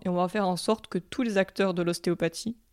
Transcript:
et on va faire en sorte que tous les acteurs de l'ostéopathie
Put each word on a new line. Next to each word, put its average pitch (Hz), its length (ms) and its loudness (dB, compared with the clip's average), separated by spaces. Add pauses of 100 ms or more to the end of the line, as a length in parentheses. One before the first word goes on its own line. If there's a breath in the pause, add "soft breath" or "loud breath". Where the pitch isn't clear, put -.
et 185 60 0
on 175 40 0
va 180 140 2
faire 202 180 -2
en 180 100 0
sorte 220 320 -2
que 185 100 -4
tous - 240 -4
les 214 160 0
acteurs 190 340 2
de 175 100 0
l'ostéopathie 170 760 -2 (140)